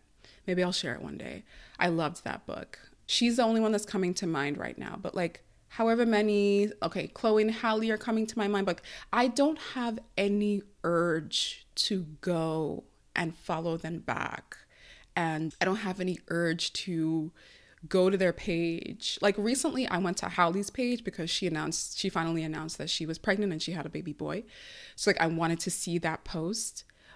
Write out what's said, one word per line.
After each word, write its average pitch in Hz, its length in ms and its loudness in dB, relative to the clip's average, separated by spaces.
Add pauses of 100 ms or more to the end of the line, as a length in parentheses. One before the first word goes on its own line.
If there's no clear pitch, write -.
(460)
Maybe 180 180 2
I'll 180 80 2
share 147 220 -2
it - 80 -8
one - 160 -8
day. - 260 -10 (360)
I - 80 4
loved 165 360 0
that - 220 -8
book. - 320 -10 (300)
She's 233 300 2
the 254 60 6
only 226 180 4
one 220 100 4
that's 208 140 0
coming 185 300 0
to 185 120 -4
mind 143 320 -2
right - 180 -8
now. - 240 -8
But, - 140 -8
like, 175 280 -4 (320)
however 233 300 4
many, 208 640 4 (140)
okay, 190 240 -4
Chloe 214 360 4
and 220 80 2
Halle 220 400 0
are 214 60 2
coming 220 300 0
to 220 100 -6
my 208 100 2
mind, 202 180 2
but 175 160 0 (320)
I 247 140 4
don't 277 300 4 (160)
have 233 260 -4 (180)
any 202 440 2 (220)
urge 165 840 0 (100)
to 185 300 0 (140)
go 160 640 0 (320)
and 170 180 0
follow 165 440 -2
them 170 220 -6
back. - 580 -6 (580)
And 160 460 0
I 180 40 4
don't 190 120 2
have 196 240 -4
any 180 260 -2
urge 170 460 0
to 160 580 -2 (560)
go 185 220 4
to 196 80 2
their 180 160 4
page. - 880 -4
Like, 202 160 4
recently 262 500 0
I 180 100 0
went 190 200 2
to - 120 -4
Halle's 180 400 2
page 247 360 -2
because 165 240 -4
she - 180 -2
announced, 156 500 -4
she 190 120 0
finally 165 340 0
announced 156 340 -6
that 151 120 -6
she - 160 -2
was 160 120 -6
pregnant 196 360 0
and 160 80 -4
she - 100 -4
had - 140 -6
a 165 40 -8
baby 160 220 -6
boy. 151 320 -6 (540)
So, - 120 2
like, - 120 2
I 165 60 6
wanted 165 340 2
to 175 100 -2
see 170 280 -2
that 160 260 -4
post, 175 580 -4 (320)